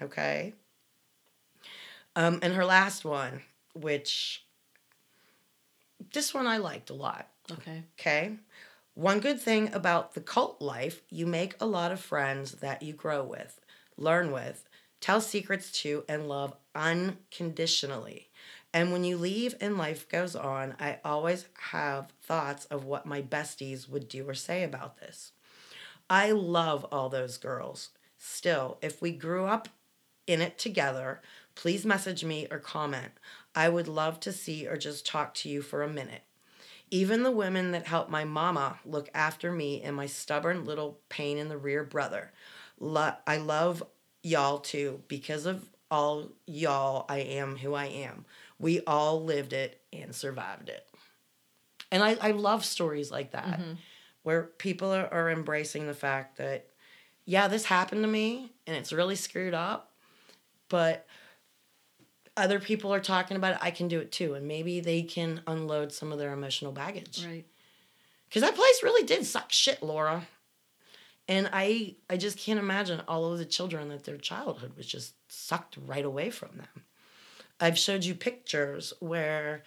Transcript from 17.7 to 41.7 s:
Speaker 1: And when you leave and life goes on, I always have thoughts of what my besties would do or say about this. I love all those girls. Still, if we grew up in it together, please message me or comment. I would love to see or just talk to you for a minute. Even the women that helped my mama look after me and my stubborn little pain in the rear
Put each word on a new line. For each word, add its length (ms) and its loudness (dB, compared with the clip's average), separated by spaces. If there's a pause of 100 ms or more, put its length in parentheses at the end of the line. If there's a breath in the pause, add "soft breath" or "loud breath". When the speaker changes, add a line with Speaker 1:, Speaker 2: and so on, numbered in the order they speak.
Speaker 1:
And 200 4
when 120 2
you 120 0
leave 440 0
and 180 0
life 300 -4
goes 260 -2
on, 460 -4
I 240 -4
always 420 0 (240)
have 420 -2 (100)
thoughts 440 -2
of 180 -4
what 220 -4
my 160 -4
besties 680 -6
would 200 -6
do 200 -8
or 60 -4
say 300 -2
about 340 -8
this. 340 -18 (760 loud breath)
I 240 8
love 580 4
all 180 0
those 280 -4
girls. 540 -8 (280 soft breath)
Still, 640 0
if 200 -6
we 100 0
grew 340 -2
up 220 0 (580)
in 140 4
it 180 0
together, 640 0 (340 loud breath)
please 300 0
message 400 2
me 260 -2
or 80 -6
comment. 540 -4 (420 loud breath)
I 140 6
would 200 4
love 320 0
to 120 -6
see 340 -6
or 100 -4
just 300 -6
talk 280 -2
to 140 -6
you 140 -4
for 200 -4
a 60 -2
minute. 340 -8 (680 loud breath)
Even 320 4
the 80 4
women 420 2
that 140 -2
helped 240 0
my 140 0
mama 600 0
look 300 -6
after 380 0
me 300 -2
and 140 -4
my 100 -4
stubborn 580 -2
little 340 -6 (100)
pain 300 -4
in 100 -4
the 100 -8
rear 260 -2